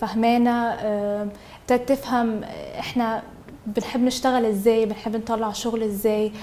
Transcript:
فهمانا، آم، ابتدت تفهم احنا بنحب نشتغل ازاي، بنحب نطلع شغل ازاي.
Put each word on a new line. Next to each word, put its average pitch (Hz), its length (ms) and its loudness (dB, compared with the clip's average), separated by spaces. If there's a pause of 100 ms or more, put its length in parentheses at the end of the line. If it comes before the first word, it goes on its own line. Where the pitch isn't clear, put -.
فهمانا، 233 800 2
آم، 208 480 -2 (320)
ابتدت 247 280 0
تفهم 240 520 0 (380)
احنا 226 420 -2 (440)
بنحب 226 380 -2
نشتغل 254 420 2
ازاي، 220 400 4
بنحب 214 300 -4
نطلع 220 360 -2
شغل 226 320 -2
ازاي. 214 480 0 (120)